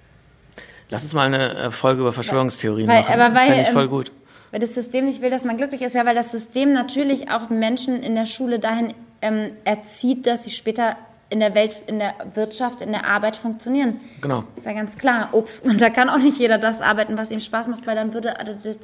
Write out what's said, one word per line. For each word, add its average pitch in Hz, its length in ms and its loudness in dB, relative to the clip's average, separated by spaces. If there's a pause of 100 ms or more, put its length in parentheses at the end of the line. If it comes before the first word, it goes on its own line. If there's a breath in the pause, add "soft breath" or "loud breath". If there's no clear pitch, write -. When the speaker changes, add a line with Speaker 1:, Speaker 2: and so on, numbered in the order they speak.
(920 loud breath)
Speaker 1:
Lass 107 120 -4
uns 151 120 -4
mal 139 120 4
eine, 135 280 0
äh, 123 160 -4
Folge 131 320 2
über 120 100 2
Verschwörungstheorien 120 760 0
Speaker 2:
Weil, 233 120 8
Speaker 1:
machen. - 140 2
Speaker 2:
aber 240 160 6
Speaker 1:
Das 247 100 4
Speaker 2:
weil, 262 120 6
Speaker 1:
fänd 262 100 4
ich - 60 0
Speaker 2:
ähm, 240 40 2
Speaker 1:
voll 139 160 4
gut. 135 240 -4 (380 soft breath)
Speaker 2:
weil 208 100 -6
das 233 140 -2
System 254 320 -2
nicht 269 160 -4
will, 254 80 0
dass 254 140 -2
man 233 120 -2
glücklich 269 260 -4
ist. 247 120 -2
Ja, 240 100 2
weil 240 100 4
das 233 180 -2
System 254 400 2
natürlich 277 580 0
auch 226 200 -2
Menschen 240 520 0
in 226 120 -2
der 220 120 0
Schule 240 320 -4
dahin, 226 340 -2 (300)
ähm, 214 300 -2 (120)
erzieht, 247 600 -2
dass 240 180 0
sie 214 60 -10
später 226 460 -2 (340)
in 220 100 -2
der 208 140 2
Welt, 214 220 2 (100)
in 214 120 -4
der 202 160 -2 (200)
Wirtschaft, 220 480 -4
in 190 100 -6
der - 140 -4
Arbeit 208 300 0
funktionieren. 240 640 -2 (200 loud breath)
Speaker 1:
Genau. 127 240 -2 (100)
Speaker 2:
Ist - 120 -16
ja 208 80 -6
ganz 214 240 -8
klar. 240 340 0
Obst, - 320 0
<laughs> - 0 -
und 214 160 4
da 233 80 8
kann 254 220 2
auch 294 80 2
nicht 277 200 4
jeder 226 200 4
das 220 240 -2
arbeiten, 214 340 0
was 220 140 -6
ihm 220 100 -6
Spaß 226 280 -4
macht, 233 180 -8
weil 220 80 -2
dann 220 180 -2
würde 226 220 -4 (280)
das 214 220 -8